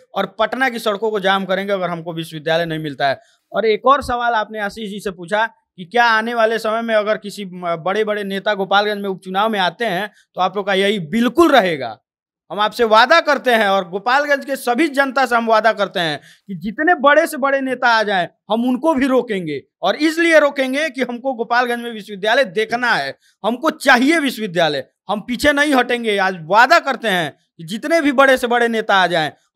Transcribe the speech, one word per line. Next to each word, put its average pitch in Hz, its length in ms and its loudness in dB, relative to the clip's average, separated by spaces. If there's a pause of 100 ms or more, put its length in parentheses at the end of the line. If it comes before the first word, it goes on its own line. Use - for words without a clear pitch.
(140)
और 196 240 -4
पटना 233 300 0
की 233 100 -6
सड़कों 214 320 -2
को 208 100 -2
जाम 190 240 0
करेंगे 196 280 -4
अगर 180 160 -2
हमको 170 240 -8
विश्वविद्यालय 160 540 -4
नहीं 160 120 -4
मिलता 147 300 -4
है। 131 120 -2 (320)
और 202 140 0
एक 214 200 0
और 269 160 4
सवाल 240 300 -2
आपने 214 280 -4
आशीष 208 300 -8
जी 202 100 -10
से 202 100 -6
पूछा 180 360 -4
कि - 380 -16
क्या 233 200 2
आने 226 300 0
वाले 226 240 2
समय 220 240 -2
में 226 120 -2
अगर 214 220 0
किसी 202 280 -12
म-, 180 320 -6
बड़े-बड़े 208 480 -2
नेता 196 300 -4
गोपालगंज 202 480 0
में 202 60 -6
उपचुनाव 190 400 -2
में 214 100 -2
आते 180 260 -2
हैं 208 260 -4 (240)
तो 180 60 -6
आप 185 160 0
लोग 196 100 -4
का 196 80 0
यही 202 240 2
बिल्कुल 233 540 2
रहेगा। 151 480 2 (520)
हम 190 80 -6
आपसे 214 240 0
वादा 247 360 6
करते 277 300 0
हैं 220 180 2
और 190 200 0
गोपालगंज 269 560 0
के 269 120 -6
सभी 254 320 -2
जनता 269 380 0
से 240 100 0
हम 226 100 0
वादा 220 260 4
करते 190 280 -2
हैं 151 200 -2 (260)
कि 202 80 -12
जितने 226 400 0
बड़े 294 320 4
से 311 100 -8
बड़े 269 240 0
नेता 262 280 -2
आ 226 140 4
जाएं, 196 260 0 (220)
हम 233 180 0
उनको 262 260 0
भी 262 120 0
रोकेंगे। 202 560 -2 (200)
और 196 140 0
इसलिए 320 420 2
रोकेंगे 285 520 0
कि 262 120 -6
हमको 247 320 -6
गोपालगंज 240 460 -2
में 240 120 -10
विश्वविद्यालय 214 520 -2
देखना 220 480 -2
है, 139 260 -4 (260)
हमको 247 260 0
चाहिए 277 480 2
विश्वविद्यालय, 175 680 -2 (220)
हम 208 100 -4
पीछे 262 320 0
नहीं 285 220 2
हटेंगे। 240 440 0
आज 190 240 0
वादा 233 360 6
करते 269 300 -2
हैं 175 280 -2 (220)
कि 165 60 -16
जितने 262 360 -2
भी 285 120 2
बड़े 269 240 6
से 254 100 -4
बड़े 233 220 2
नेता 220 260 0
आ 185 120 4
जाएं, 160 260 0 (240)